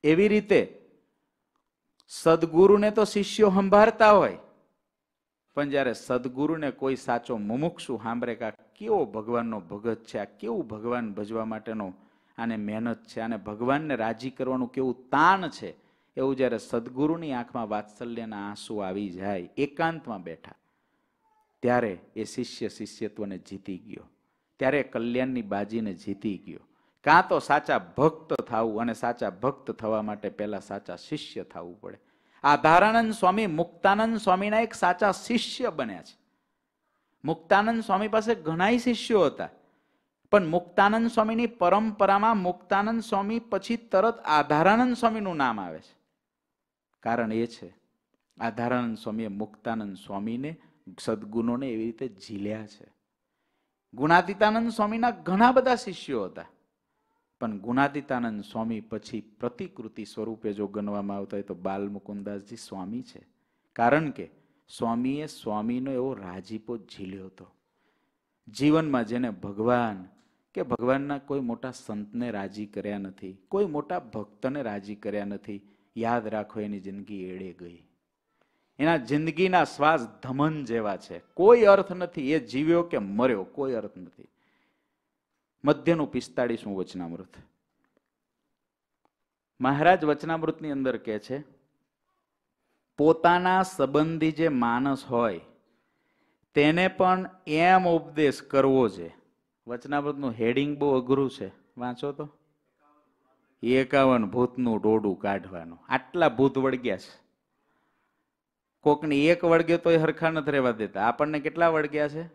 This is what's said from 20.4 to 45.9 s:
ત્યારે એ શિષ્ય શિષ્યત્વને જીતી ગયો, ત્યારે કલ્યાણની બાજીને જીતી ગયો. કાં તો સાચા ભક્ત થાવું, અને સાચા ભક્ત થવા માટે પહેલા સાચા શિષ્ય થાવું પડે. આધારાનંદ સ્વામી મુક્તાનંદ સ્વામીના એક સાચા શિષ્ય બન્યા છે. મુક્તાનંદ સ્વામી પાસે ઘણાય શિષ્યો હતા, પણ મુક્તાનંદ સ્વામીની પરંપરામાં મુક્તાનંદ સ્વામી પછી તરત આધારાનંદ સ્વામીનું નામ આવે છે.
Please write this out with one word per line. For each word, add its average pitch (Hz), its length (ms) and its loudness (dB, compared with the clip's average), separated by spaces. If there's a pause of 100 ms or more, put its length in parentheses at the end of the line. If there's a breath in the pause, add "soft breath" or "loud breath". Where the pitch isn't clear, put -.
ત્યારે 117 380 0 (160)
એ 107 80 -6
શિષ્ય 113 460 -8
શિષ્યત્વને 101 680 -10
જીતી 95 400 -14
ગયો, - 320 -18 (500)
ત્યારે 131 240 0
કલ્યાણની 123 580 -2
બાજીને 104 520 -4
જીતી 98 440 -6
ગયો. - 220 -16 (440)
કાં 170 240 6
તો 160 120 2
સાચા 143 400 0
ભક્ત 151 540 0
થાવું, 113 480 -2
અને 117 120 -4
સાચા 120 360 -4
ભક્ત 117 420 -4
થવા 110 300 -2
માટે 104 280 -6
પહેલા 104 300 -6
સાચા 98 360 -12
શિષ્ય - 480 -12
થાવું 87 380 -16
પડે. 95 180 -16 (440 soft breath)
આધારાનંદ 190 680 6
સ્વામી 196 340 2
મુક્તાનંદ 196 680 0
સ્વામીના 202 420 0
એક 226 140 -2
સાચા 185 380 2
શિષ્ય - 580 -4
બન્યા 113 320 -8
છે. - 220 -20 (1040)
મુક્તાનંદ 208 580 0
સ્વામી 202 240 -2
પાસે 220 280 0
ઘણાય 180 420 0
શિષ્યો 226 480 2
હતા, 92 240 -4 (840)
પણ 202 140 6
મુક્તાનંદ 208 640 2
સ્વામીની 226 380 0
પરંપરામાં 208 880 4
મુક્તાનંદ 202 640 -2
સ્વામી 208 380 -2
પછી 226 380 -4
તરત 220 420 2
આધારાનંદ 165 760 4
સ્વામીનું 220 400 -2
નામ 123 240 0
આવે 82 200 -10
છે. - 160 -20 (1040)